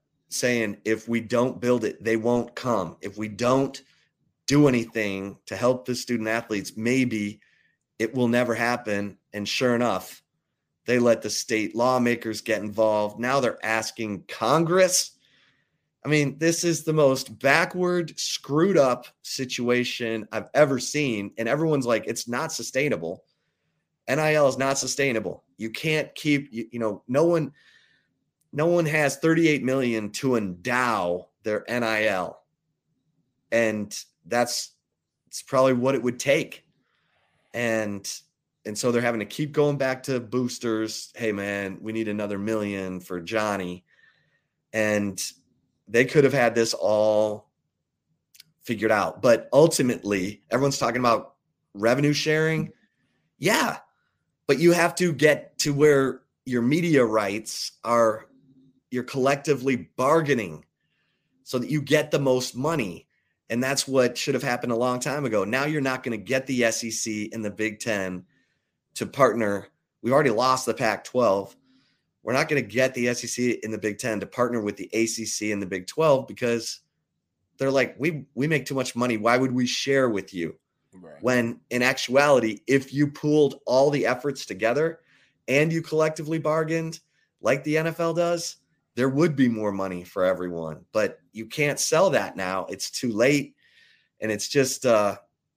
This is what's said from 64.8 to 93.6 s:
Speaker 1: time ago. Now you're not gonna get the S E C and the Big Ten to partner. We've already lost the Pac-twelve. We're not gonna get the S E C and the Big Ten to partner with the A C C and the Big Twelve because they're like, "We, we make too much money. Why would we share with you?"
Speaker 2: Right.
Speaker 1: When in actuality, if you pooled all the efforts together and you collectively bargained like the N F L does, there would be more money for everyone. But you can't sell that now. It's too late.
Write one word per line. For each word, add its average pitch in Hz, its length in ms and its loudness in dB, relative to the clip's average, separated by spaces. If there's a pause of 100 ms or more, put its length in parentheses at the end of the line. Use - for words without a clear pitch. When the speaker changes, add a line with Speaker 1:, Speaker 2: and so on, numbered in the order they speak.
Speaker 1:
time 143 240 -4
ago. 107 180 0
Now 123 220 -2
you're 151 160 -2
not 131 220 -2
gonna 113 160 -4
get 123 280 -4
the 123 180 0
S 113 200 0
E 113 60 -6
C 107 420 -6
and 113 120 -8
the 104 60 -4
Big 104 300 -6
Ten 95 440 -4 (720)
to 117 120 -8
partner. 110 600 0 (340)
We've 120 100 0
already 143 180 4
lost 127 360 2
the 113 80 0
Pac-twelve. 104 840 0 (640)
We're 113 120 -4
not 156 140 0
gonna 143 140 0
get 123 320 0
the 120 140 -2
S 120 160 -4
E - 20 -10
C 123 380 -2
and 110 80 -6
the 107 60 -4
Big 104 200 -4
Ten 110 220 -4
to 98 60 -8
partner 120 340 -2
with 104 160 -4
the 95 160 -12
A 113 140 2
C 113 180 -6
C 107 260 -4
and 101 120 -4
the 95 40 -8
Big 92 200 -8
Twelve 143 420 2
because 117 520 -4 (800)
they're 135 120 0
like, 131 280 0
"We, 147 260 -4 (100)
we 131 120 -2
make 156 200 0
too 143 80 -6
much 127 220 -4
money. 120 200 0
Why 117 200 4
would 127 160 2
we 123 140 0
share 135 420 2
with 101 240 -4
you?" 85 240 -6 (360)
Speaker 2:
Right. 90 280 -20
Speaker 1:
When 120 400 0 (100)
in 123 120 0
actuality, 127 840 4
if 135 260 0
you 147 160 0
pooled 147 580 2
all 139 240 4
the 127 160 0
efforts 131 400 -4
together 120 540 -2 (460)
and 151 260 2
you 165 100 -2
collectively 156 560 -2
bargained 160 640 -2 (400)
like 139 240 0
the 151 140 0
N 160 80 0
F 165 140 -4
L 165 140 0
does, 170 420 -2 (400)
there 127 120 2
would 143 280 2
be 127 120 6
more 107 240 -2
money 95 320 -4
for 92 200 -2
everyone. 85 680 -2
But 107 260 0 (140)
you 110 140 -12
can't 143 320 -2
sell 170 320 2
that 101 260 -2
now. 92 320 -4
It's - 220 -10
too 120 220 -4
late. 135 420 2 (640)